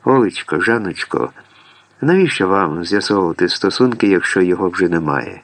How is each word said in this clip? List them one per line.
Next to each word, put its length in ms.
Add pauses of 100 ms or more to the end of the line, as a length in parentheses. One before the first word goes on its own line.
Олечко, 560
Жанночко, 720 (680)
навіщо 480
вам 360
з'ясовувати 640
стосунки, 600
якщо 320
його 280
вже 200
немає? 560